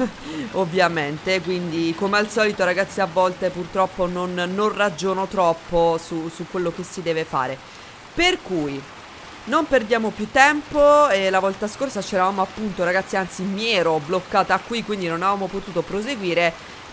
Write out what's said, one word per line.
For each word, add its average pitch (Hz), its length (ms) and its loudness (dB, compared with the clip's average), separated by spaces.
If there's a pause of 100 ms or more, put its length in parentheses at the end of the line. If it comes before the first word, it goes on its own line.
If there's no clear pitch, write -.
(220)
<laughs> 294 320 -8
ovviamente. 170 840 0
Quindi 165 560 -2
come 202 220 0
al 208 100 2
solito 208 360 2
ragazzi 185 360 0
a 190 60 2
volte 180 440 0
purtroppo 180 560 -2
non, 180 280 -4
non 190 400 0
ragiono 190 540 0
troppo 170 760 2
su, 165 300 -6
su 170 160 -8
quello 180 240 -2
che 185 80 -8
si - 180 -8
deve 160 240 -2
fare, 131 320 -2 (560)
per 359 300 2
cui 147 400 -4 (640)
non 302 200 2
perdiamo 226 420 2
più 214 220 -6
tempo. 294 800 6
E 196 180 2
la 190 100 4
volta 196 300 0
scorsa 254 320 -4
c'eravamo 190 400 0
appunto 190 420 -2
ragazzi, 185 320 0
anzi 185 280 -2
mi 196 260 -2
ero 165 300 4
bloccata 185 600 0
qui, 226 240 -4
quindi 196 240 -4
non 165 140 -2
avevamo 196 280 0
potuto 185 340 -4
proseguire, 190 680 0 (420)